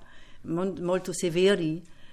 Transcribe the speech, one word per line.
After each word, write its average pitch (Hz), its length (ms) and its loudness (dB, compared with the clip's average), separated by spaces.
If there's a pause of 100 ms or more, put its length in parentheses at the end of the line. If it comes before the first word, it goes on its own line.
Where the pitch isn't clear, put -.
(420)
mon-, 175 380 -2
molto 180 320 -2
severi 175 680 4 (300)